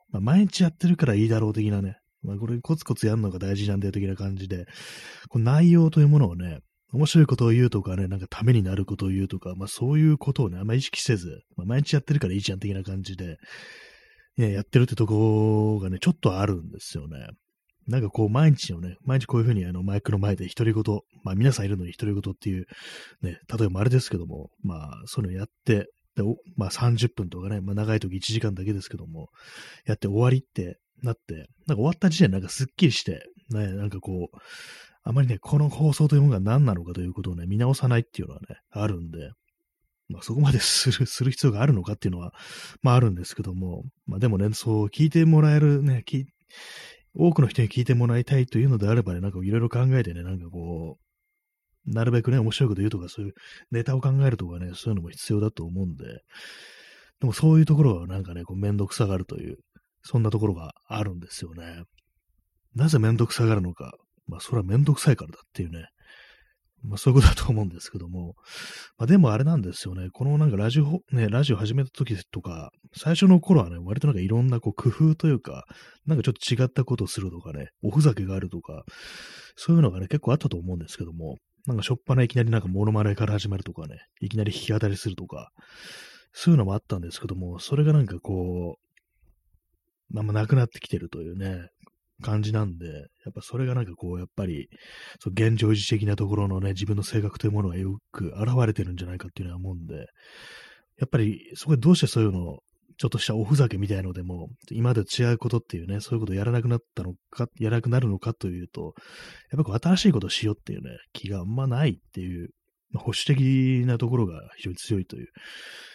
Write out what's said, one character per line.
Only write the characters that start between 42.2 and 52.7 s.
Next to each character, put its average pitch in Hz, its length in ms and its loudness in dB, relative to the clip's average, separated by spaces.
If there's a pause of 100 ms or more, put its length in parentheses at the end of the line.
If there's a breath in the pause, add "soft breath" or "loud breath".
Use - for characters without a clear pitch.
は、 87 120 -12 (500 loud breath)
ま 127 100 4
あ - 20 6
あ 123 60 8
る 117 100 4
ん 92 40 -2
で 87 100 -8
す - 120 -16
け 104 60 -6
ど 92 120 -6
も、 90 300 -8 (220)
ま 95 100 -6
あ - 20 -6
で 120 80 0
も 107 120 2
ね、 104 160 2
そ 107 300 0
う - 20 -2
聞 151 180 0
い 156 60 4
て 165 160 4
も 156 160 8
ら 151 120 6
え 151 60 6
る 143 220 4
ね、 131 240 0
き-、 135 180 -4 (880 loud breath)
多 170 180 4
く 156 100 4
の 127 60 6
人 - 140 0
に 110 60 2
聞 123 140 -2
い - 20 2
て 127 100 2
も 120 120 4
ら 120 120 2
い 123 60 0
た 139 140 2
い 127 80 2
と - 120 -2
い 120 60 4
う 139 40 6
の 120 100 4
で 101 100 2
あ 113 60 4
れ 117 80 4
ば 95 120 -2
ね、 87 60 -4
な 98 80 -4
ん 95 40 -6
か 92 120 -8
い 98 40 -2
ろ 110 100 2
い - 20 2
ろ 117 80 0
考 120 120 -2 (120)
え 131 100 2
て 87 120 -4
ね、 85 80 -8
な 90 80 -8
ん 92 100 -6
か 85 80 -14
こ 85 500 -10
う、 - 80 -20 (800)
な 113 160 0
る 120 60 2
べ 120 100 4
く 123 120 0
ね、 135 80 4
面 110 100 2
白 131 160 2
い - 20 4
こ 101 60 2